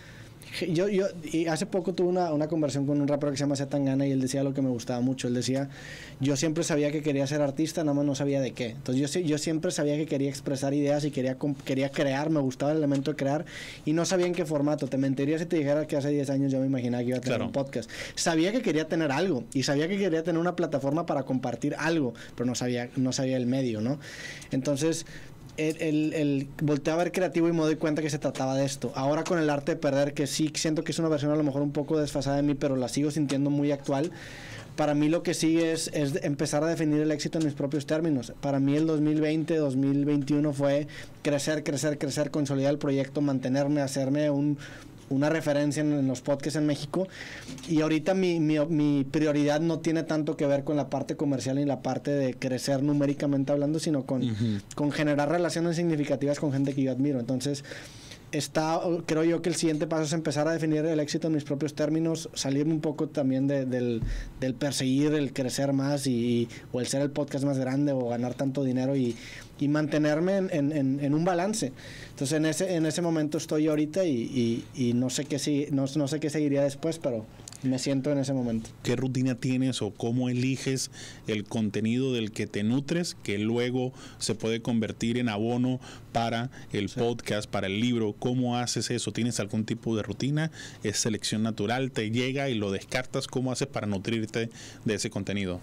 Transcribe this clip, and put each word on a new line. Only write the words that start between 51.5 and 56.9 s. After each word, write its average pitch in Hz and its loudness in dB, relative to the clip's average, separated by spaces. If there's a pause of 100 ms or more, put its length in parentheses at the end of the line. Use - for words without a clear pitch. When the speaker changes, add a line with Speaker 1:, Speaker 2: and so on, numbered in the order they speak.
Speaker 1:
ni 143 2
la 135 0
parte - -2
de 139 2
crecer 240 -2
numéricamente 143 2
hablando, 143 2
sino 147 0
con, 127 0
Speaker 2:
Ujú. 110 0 (160)
Speaker 1:
con 147 0
generar 147 2
relaciones 170 0
significativas 143 0
con 151 0
gente 135 0
que 135 0
yo 131 2